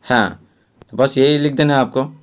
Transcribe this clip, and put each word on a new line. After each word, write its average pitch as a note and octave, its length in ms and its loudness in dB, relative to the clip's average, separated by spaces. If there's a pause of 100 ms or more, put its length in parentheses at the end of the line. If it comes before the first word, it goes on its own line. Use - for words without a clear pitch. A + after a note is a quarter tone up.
हैं। A2+ 200 0 (640)
तो A2 60 -10
बस C3+ 200 0
यही C#3+ 200 2
लिख C#3+ 160 -2
देना D3 200 0
है C3+ 60 2
आपको। C3 240 -2 (200)